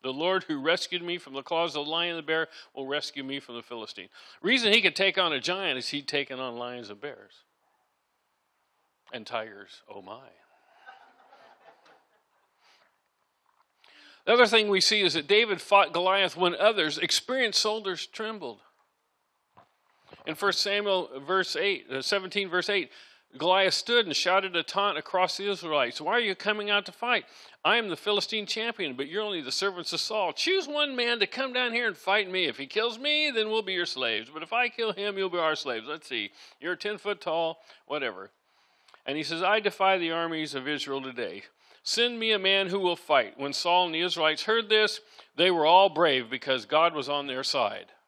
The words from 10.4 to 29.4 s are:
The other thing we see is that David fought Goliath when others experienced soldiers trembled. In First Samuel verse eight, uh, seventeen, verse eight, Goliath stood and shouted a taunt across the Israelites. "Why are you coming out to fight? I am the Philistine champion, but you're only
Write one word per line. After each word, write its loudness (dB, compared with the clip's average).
The 4
other 8
thing 4
we 4
see 4
is 2
that -2
David 4
fought 6
Goliath 2
when 2
others 2
experienced 0
soldiers -4
trembled. -10
In -6
First 0
Samuel 0
verse 0
eight, -2
uh, -6
seventeen, -2
verse -2
eight, -2
Goliath 4
stood 2
and -4
shouted 2
a 0
taunt 0
across 0
the -4
Israelites. 0
"Why -4
are 4
you -2
coming -2
out 2
to -14
fight? -2
I 6
am -2
the -4
Philistine -2
champion, -4
but -6
you're -4
only -4